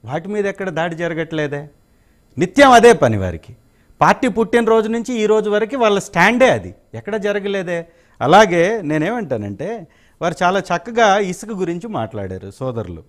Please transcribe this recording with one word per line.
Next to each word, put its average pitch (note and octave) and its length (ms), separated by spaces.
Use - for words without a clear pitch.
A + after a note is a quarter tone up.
వాటి D#3+ 240
మీద G#3 180
ఎక్కడ F#3+ 220
దాడి E3 260
జరగట్లేదే? D#3 720
నిత్యం C4 320
అదే A#3 220
పని B2 240
వారికి. F2+ 400
పార్టీ G3+ 280
పుట్టినరోజు A3 600
నుంచి A#3 260
ఈ G#3+ 120
రోజు G#3+ 240
వరకు G#3+ 260
వాళ్ళ G#3+ 220
స్టాండే G#3+ 520
అది, F#2 240
ఎక్కడ G3+ 220
జరగలేదే. G3 720
అలాగే F3+ 600
నేనేమంటానంటే, D3+ 1040
వారు E3+ 200
చాలా F#3 180
చక్కగా G#3 580
ఇసుక G3 320
గురించి F3+ 380
మాట్లాడారు G2 600
సోదరులు. G#2 580